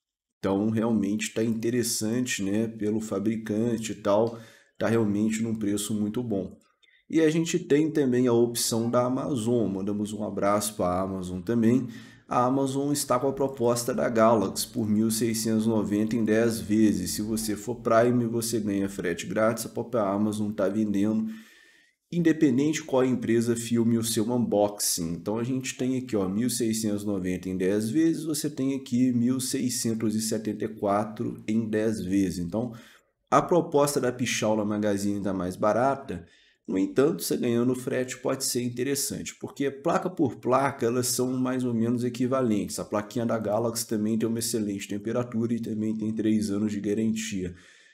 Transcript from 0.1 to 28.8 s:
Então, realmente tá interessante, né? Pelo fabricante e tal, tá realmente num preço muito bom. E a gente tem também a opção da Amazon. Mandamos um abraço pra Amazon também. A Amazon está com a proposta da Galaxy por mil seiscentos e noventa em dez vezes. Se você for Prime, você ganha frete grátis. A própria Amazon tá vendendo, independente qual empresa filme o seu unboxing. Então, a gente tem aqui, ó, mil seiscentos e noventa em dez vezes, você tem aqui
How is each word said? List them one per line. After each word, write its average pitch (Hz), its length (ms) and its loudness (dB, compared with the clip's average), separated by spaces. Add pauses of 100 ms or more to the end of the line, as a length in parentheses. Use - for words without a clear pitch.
Então, 101 320 0
realmente 110 600 0
tá 110 120 -2
interessante, 117 1000 -2
né? 101 260 0
Pelo 110 320 -2
fabricante 110 920 -2
e 98 40 -8
tal, 113 440 2 (400)
tá 107 80 -2
realmente 110 560 2
num 113 120 -2
preço 104 380 -2
muito 104 300 -2
bom. 98 340 -4 (500)
E 160 140 2
a 156 80 6
gente 165 300 0
tem 156 320 2
também 127 360 2
a 120 60 4
opção 117 560 2
da 123 160 2
Amazon. 123 680 0
Mandamos 101 400 -4
um 107 120 -6
abraço 101 520 0
pra 90 260 0
Amazon 92 380 -4
também. 117 480 2 (400)
A 123 180 2
Amazon 139 460 0
está 135 280 0
com 135 80 0
a 135 60 2
proposta 123 600 0
da 139 160 0
Galaxy 113 580 4
por 113 220 -4
mil 110 220 2
seiscentos 110 540 0
e 113 40 2
noventa 104 460 2
em 113 80 0
dez 110 360 2
vezes. 95 520 2
Se - 100 -4
você 107 340 -2
for 117 200 -6
Prime, 117 500 4
você 117 340 -2
ganha 101 300 0
frete 90 380 -4
grátis. 110 400 0
A - 20 -12
própria 120 320 -2
Amazon 104 500 0
tá 104 160 0
vendendo, 107 600 0 (840)
independente 156 720 2
qual 127 240 2
empresa 117 500 2
filme 117 440 2
o 113 40 0
seu 113 200 0 (100)
unboxing. 104 800 0
Então, 87 260 -4
a 120 60 -2
gente 127 340 -4
tem 127 220 -2
aqui, 123 160 -4
ó, 95 120 0
mil 107 220 0
seiscentos 110 540 0
e - 20 -8
noventa 92 420 -2
em 92 80 -2
dez 104 360 0
vezes, 160 320 2
você 156 260 -4
tem 135 240 -2
aqui 127 400 0